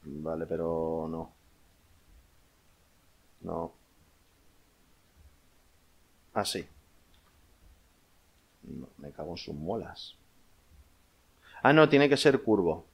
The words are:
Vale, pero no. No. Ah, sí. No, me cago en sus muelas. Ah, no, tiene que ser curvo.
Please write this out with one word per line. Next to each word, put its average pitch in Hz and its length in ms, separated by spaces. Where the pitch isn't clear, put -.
Vale, 78 420
pero 82 640
no. 80 220
No. 82 320
Ah, 104 120
sí. - 220
No, 67 340
me 73 140
cago 80 200
en 85 60
sus 80 160
muelas. 82 640
Ah, 135 120
no, 156 140
tiene 143 220
que 139 80
ser 135 240
curvo. 90 520